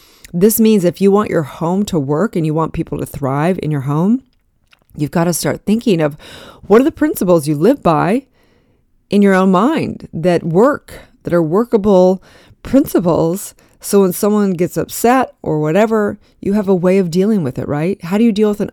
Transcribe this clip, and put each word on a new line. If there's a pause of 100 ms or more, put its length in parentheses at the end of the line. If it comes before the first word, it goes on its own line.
(340)
This
means
if
you
want
your
home
to
work
and
you
want
people
to
thrive
in
your
home, (760)
you've
gotta
start
thinking
of (520)
what
are
the
principles
you
live
by (800)
in
your
own
mind
that
work, (240)
that
are
workable (420)
principles. (280)
So
when
someone
gets
upset
or
whatever, (200)
you
have
a
way
of
dealing
with
it,
right?
How
do
you
deal
with
an